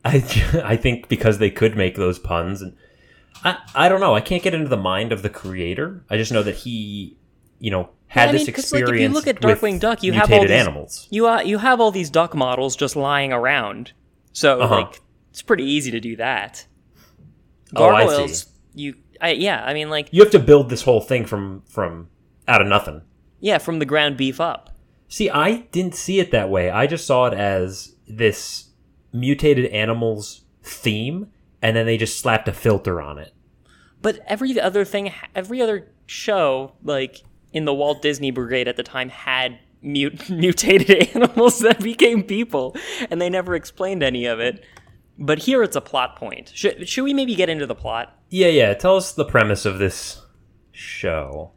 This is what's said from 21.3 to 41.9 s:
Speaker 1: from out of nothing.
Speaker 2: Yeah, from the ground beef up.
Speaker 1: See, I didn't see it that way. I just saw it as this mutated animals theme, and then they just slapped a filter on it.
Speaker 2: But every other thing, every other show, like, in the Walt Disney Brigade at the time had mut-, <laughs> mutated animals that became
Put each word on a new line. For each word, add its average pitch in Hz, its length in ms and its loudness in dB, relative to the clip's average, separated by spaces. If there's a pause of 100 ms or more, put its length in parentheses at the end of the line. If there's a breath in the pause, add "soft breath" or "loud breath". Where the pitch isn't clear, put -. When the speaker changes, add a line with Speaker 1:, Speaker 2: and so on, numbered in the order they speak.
Speaker 1:
from 85 400 -6 (400)
out 117 120 4
of 98 60 2
nothing. 98 360 0 (360)
Speaker 2:
Yeah, 190 200 0
from 165 200 -6
the 151 80 -2
ground 147 300 0
beef 131 240 -4
up. 165 300 -6 (380)
Speaker 1:
See, - 220 -2
I 180 280 0 (140)
didn't 175 220 -2
see 190 260 -2
it 170 120 -2
that 101 180 0
way. 92 200 0
I 110 160 2
just 156 200 -6
saw 127 200 4
it 117 80 0
as 95 600 -2 (140)
this - 640 -2 (420)
mutated 135 600 2
animals 110 720 -4 (200)
theme, 127 680 -4 (340)
and 113 140 2
then 113 100 2
they 117 100 2
just 110 220 -4
slapped 113 300 0
a 101 40 -4
filter 95 480 0
on 73 180 -14
it. 73 140 -20 (720 soft breath)
Speaker 2:
But 214 240 -4
every 240 340 -2
other 196 240 0
thing, 196 280 -4 (220)
every 202 280 -6
other 214 280 -2 (160)
show, 139 640 -2 (100)
like, 135 400 -4 (300)
in 156 120 -4
the 143 100 0
Walt 143 280 0
Disney 143 280 0
Brigade 123 380 -2
at 123 80 -6
the 120 80 -6
time 127 240 -8
had 127 500 -4 (240)
mut-, 143 480 -4
<laughs> - 0 -
mutated 180 840 4
animals 233 440 4
that 220 220 2
became 226 400 2